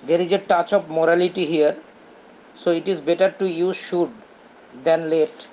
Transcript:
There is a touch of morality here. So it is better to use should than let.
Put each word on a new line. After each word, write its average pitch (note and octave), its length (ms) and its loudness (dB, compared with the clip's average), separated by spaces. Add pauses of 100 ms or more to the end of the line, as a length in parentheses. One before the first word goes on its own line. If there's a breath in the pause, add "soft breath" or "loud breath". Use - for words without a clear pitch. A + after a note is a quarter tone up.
There E3 160 2
is F3+ 120 0
a G3 60 2
touch F3+ 340 0
of E3 180 0
morality E3+ 560 0
here. D3+ 300 2 (760)
So - 180 -2
it E3 160 -2
is F3+ 120 -2
better E3+ 380 2
to F#3+ 100 -2
use F3 280 -2
should E3+ 360 -4 (720)
than E3 280 0
let. D#3 420 0